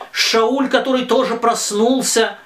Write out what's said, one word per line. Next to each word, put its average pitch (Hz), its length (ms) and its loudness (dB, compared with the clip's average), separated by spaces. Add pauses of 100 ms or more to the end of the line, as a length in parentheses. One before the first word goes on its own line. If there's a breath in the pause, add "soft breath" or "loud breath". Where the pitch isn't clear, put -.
(120 loud breath)
Шауль, 247 580 0
который 254 360 0
тоже 233 300 0
проснулся, 226 1120 0